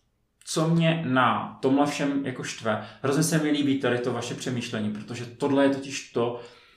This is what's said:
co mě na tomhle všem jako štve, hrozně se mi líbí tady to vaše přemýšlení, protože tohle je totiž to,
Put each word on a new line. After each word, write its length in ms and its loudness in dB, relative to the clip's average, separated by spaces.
co 240 0
mě 380 4
na 560 2
tomhle 240 4
všem 400 -2
jako 180 -6
štve, 420 -4
hrozně 200 2
se 160 2
mi 120 0
líbí 300 2
tady 180 2
to 140 -2
vaše 220 -6
přemýšlení, 580 -4
protože 340 -8
tohle 380 2
je 60 6
totiž 420 -6
to, 280 -2